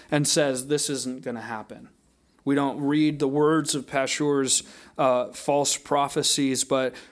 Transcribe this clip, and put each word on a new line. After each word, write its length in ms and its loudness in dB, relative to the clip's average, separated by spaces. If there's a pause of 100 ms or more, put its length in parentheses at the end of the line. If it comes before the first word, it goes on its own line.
(120)
and 160 2
says, 400 0
"This 220 0
isn't 320 -6
gonna 200 -8
happen." 480 -12 (540)
We 120 2
don't 240 0
read 400 2
the 80 2
words 460 2
of 140 -4
Pashur's, 760 0 (340)
uh, 340 2
false 460 0
prophecies, 880 0
but 300 -2 (180)